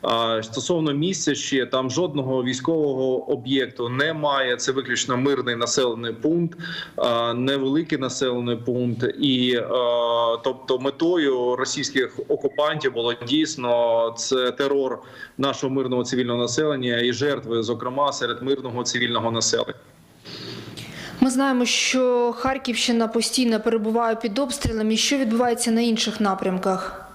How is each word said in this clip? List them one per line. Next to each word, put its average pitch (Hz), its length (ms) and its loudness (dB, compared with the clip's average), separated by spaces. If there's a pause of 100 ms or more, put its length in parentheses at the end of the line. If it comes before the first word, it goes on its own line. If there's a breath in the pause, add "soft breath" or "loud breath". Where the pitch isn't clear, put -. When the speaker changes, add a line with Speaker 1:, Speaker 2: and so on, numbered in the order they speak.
Speaker 1:
А, 113 400 0
стосовно 147 500 -2
місця 156 420 0
ще, 127 320 0
там 131 240 0
жодного 131 540 0
військового 131 880 0
об'єкту 127 580 -2
немає, 139 680 0
це 131 160 -2
виключно 127 440 0
мирний 127 400 0
населений 117 560 0
пункт, 165 460 0 (380 loud breath)
а, 117 380 0
невеликий 139 640 0
населений 123 580 0
пункт. 120 480 -2 (140)
І, 127 380 4
е, 113 80 0 (800)
тобто 131 340 0
метою 135 760 2
російських 131 640 -2 (100)
окупантів 147 640 0
було 117 220 -2 (140)
дійсно 120 880 2
це 127 360 0
терор 139 460 0 (400 loud breath)
нашого 135 360 -2
мирного 127 300 0
цивільного 123 340 0
населення 123 600 0
і 123 140 2
жертви, 117 500 -2
зокрема, 127 500 -2
серед 120 300 -4
мирного 127 400 -2
цивільного 117 480 -2
населення. 113 440 0 (1500 loud breath)
Speaker 2:
Ми 262 100 4
знаємо, 254 340 2
що 247 720 2
Харківщина 247 720 0
постійно 226 520 2
перебуває 226 560 2
під 226 220 -2
обстрілами. 226 580 0
Що 277 200 2
відбувається 233 540 2
на 226 100 4
інших 226 400 0
напрямках? 190 840 0 (100)